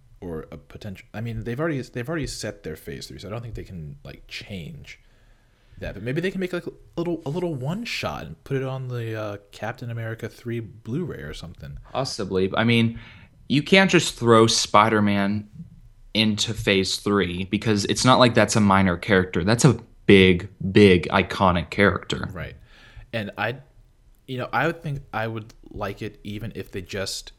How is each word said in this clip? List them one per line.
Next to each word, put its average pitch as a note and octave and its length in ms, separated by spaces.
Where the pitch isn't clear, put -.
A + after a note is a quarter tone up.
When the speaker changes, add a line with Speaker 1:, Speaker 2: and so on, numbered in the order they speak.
Speaker 1:
or D#2+ 300
a E2 60
potential, - 560
I G#2 80
mean, A2+ 220
they've A#2 160
already, D#3 220
they've A#2+ 260
already D3+ 200
set - 360
their D#2 120
Phase - 320
Three, C2 100
so - 100
I F2+ 40
don't A#2 100
think A2+ 140
they - 100
can, D2+ 400
like, - 220
change - 720
that. D#2 160
But F#2+ 80
maybe C3+ 180
they F#3+ 100
can F#3+ 80
make, F#3 140
like, F3 140
a - 40
little, F3 300
a C#3 40
little E3+ 260
one D3 280
shot F2 440
and - 180
put C#3 120
it C3 60
on C3 260
the, A2+ 300
uh, G#2 180
Captain A#2 380
America A2+ 400
Three A#2 300
Blu-ray A2+ 640
or D2 100
something. C#2+ 460
Speaker 2:
Possibly. G2 640
I G#2+ 80
mean, A#2 360
you C#3 140
can't F#3+ 280
just - 260
throw A#2 300
Spider-Man G#2 1000
into G#2+ 400
Phase G2+ 440
Three F#2+ 480
because G#2 400
it's G#2 200
not B2+ 140
like A#2+ 160
that's G#2 200
a A2+ 60
minor G2 340
character. F#2 480
That's A2+ 220
a B2 120
big, F#2 420
big F#2+ 380
iconic F2+ 600
character. - 640
Speaker 1:
Right. D#2+ 240
And G#2+ 260
I, A2+ 200
you C3 120
know, B2+ 160
I B2+ 140
would E3 140
think C#3 200
I A2 160
would A2+ 260
like G2+ 320
it G#2+ 220
even G#2 320
if - 160
they G2+ 120
just - 560